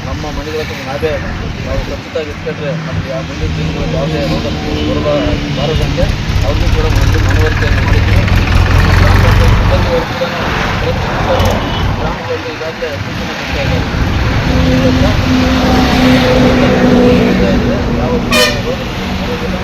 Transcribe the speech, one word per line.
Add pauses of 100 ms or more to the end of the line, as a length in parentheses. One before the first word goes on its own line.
ನಮ್ಮ
ಮನೆಗಳ
ಹತ್ರ
ನಾವೇ (480)
ನಾವು
ಸ್ವಚ್ಛತಾಗಿ
ಇಟ್ಕೊಂಡ್ರೆ (100)
ನಮ್ಗೆ
ಯಾವ
ಮುಂದಿನ
ದಿನಗಳಲ್ಲಿ
ಯಾವುದೇ
ರೋಗ
ರುಜಿನಗಳು
ಬರಬಾರದಂತೆ (360)
ಅವ್ರಿಗೂ
ಕೂಡ
ಒಂದು
ಮನವರಿಕೆಯನ್ನು
ಮಾಡಿದ್ವಿ. (800)
ಗ್ರಾಮ
ಪಂಚಾಯತ್
ಸಿಬ್ಬಂದಿಯವರು
ಕೂಡ (520)
ಪ್ರತಿ
ದಿವಸ (680)
ಗ್ರಾಮಗಳಲ್ಲಿ
ಈಗಾಗಲೇ
ಸೂಚನೆ
ಕೊಡ್ತಾ
ಇದ್ದಾರೆ. (4000)
ಯಾವ
ರೀತಿ (220)
ರೋಗ
ರುಜಿನ (180)
ಬರೋದಿಲ್ಲ